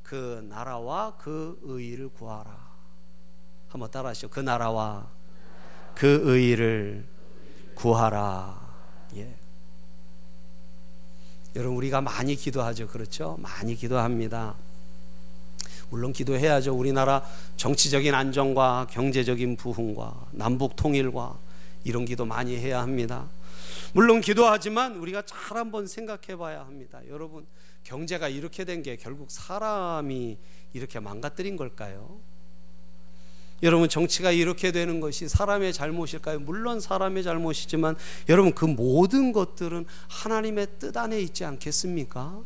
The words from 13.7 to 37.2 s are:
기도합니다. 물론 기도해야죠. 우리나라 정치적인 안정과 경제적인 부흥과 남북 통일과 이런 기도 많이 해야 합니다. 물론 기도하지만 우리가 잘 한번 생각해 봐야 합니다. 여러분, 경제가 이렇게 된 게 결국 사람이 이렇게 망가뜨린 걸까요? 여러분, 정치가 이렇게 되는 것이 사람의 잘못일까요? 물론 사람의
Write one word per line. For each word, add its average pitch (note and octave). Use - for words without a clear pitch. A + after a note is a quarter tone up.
기도합니다. A2+
물론 A#2+
기도해야죠. C3+
우리나라 C3+
정치적인 C#3
안정과 C3
경제적인 B2
부흥과 A2
남북 B2
통일과 C3
이런 A#2+
기도 A#2+
많이 A#2+
해야 B2+
합니다. B2
물론 A3+
기도하지만 G#3+
우리가 F#3
잘 -
한번 A3
생각해 G#3
봐야 D#3
합니다. C3
여러분, D#3
경제가 D#3+
이렇게 C#3+
된 E3+
게 B2+
결국 C#3
사람이 E3
이렇게 B2+
망가뜨린 B2+
걸까요? A2+
여러분, E3+
정치가 F3
이렇게 F3
되는 E3+
것이 D3+
사람의 G3+
잘못일까요? D#3
물론 G#3+
사람의 F#3+